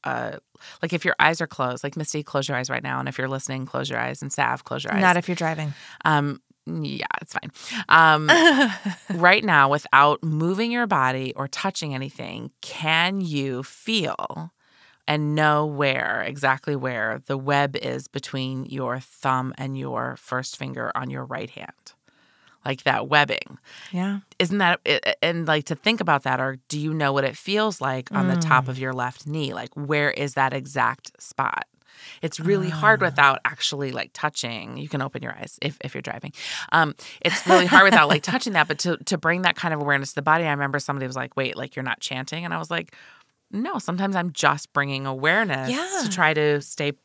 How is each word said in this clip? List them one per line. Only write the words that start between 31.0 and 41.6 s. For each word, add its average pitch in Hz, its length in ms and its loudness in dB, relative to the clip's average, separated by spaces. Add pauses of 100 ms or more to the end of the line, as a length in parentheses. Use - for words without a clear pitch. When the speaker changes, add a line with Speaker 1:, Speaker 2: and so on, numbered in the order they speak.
Speaker 1:
spot? - 420 -4 (580)
It's - 160 -4
really 165 300 0
hard 202 340 4
Speaker 2:
Ah. 185 40 2
Speaker 1:
without 139 380 4
actually, 139 480 -4
like, 120 200 -6
touching. 120 640 -6
You 143 120 -10
can 143 140 -4
open 135 200 -8
your 123 120 -10
eyes - 280 -12
if, - 200 -6
if 131 120 -10
you're 131 80 -8
driving. 139 300 -10 (380)
Um, 156 240 4 (260)
it's 180 260 -2
really 180 200 8
hard 185 180 8
without, 175 240 8
like, 147 140 2
Speaker 2:
<laughs> 180 120 -2
Speaker 1:
touching 247 180 -2
that, 160 160 4
but 147 120 -2
to, 175 160 0 (100)
to 185 120 -2
bring 170 240 0
that 175 140 4
kind 165 160 -2
of 151 80 -2
awareness 143 300 0
to - 60 -8
the 147 60 -4
body, 156 220 4
I 156 60 0
remember 143 280 0
somebody 139 280 -4
was 131 100 -6
like, 127 200 -6
"Wait, 131 200 -4
like, 127 180 -10